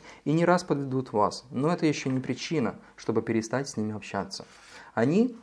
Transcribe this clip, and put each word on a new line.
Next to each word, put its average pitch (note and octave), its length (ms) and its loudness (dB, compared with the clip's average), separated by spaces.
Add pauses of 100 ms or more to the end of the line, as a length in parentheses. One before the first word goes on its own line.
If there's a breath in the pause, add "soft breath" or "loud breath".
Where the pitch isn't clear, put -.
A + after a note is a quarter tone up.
(240 loud breath)
и C#3+ 80 0
не E3 120 4
раз F3+ 200 4
подведут C3+ 480 -2
вас, G#2 380 2
но C#3+ 200 0
это E3+ 140 0
еще C#3+ 260 0
не C3 100 0
причина, B2+ 560 -2 (200 loud breath)
чтобы A2+ 260 0
перестать A#2 460 -2
с - 80 -12
ними G#2+ 180 -2
общаться. G2 520 -6 (480 loud breath)
Они — E3+ 480 4